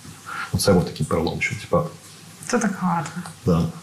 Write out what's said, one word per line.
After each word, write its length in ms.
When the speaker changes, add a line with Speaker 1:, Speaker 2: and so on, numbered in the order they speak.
Speaker 1:
Ну, 60
це 140
був 120
такий 200
перелом, 360
що, 200
типа, 220
Speaker 2:
Це 120
так 200
гарно. 300
Speaker 1:
Да. 160